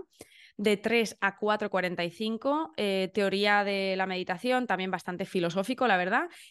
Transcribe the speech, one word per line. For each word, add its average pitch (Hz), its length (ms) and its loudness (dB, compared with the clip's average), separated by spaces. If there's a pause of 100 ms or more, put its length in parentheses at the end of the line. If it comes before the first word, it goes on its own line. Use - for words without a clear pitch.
(580)
De 208 200 2
tres 220 420 0
a 196 160 0
cuatro 208 320 0
cuarenta 180 340 -2
y 170 80 -2
cinco, 262 680 -2
eh, 190 340 0
teoría 202 500 2
de 196 320 0
la 190 120 0
meditación, 190 600 -2
también 185 240 0
bastante 180 360 -4
filosófico, 190 600 0
la 196 120 4
verdad, 226 320 0 (200)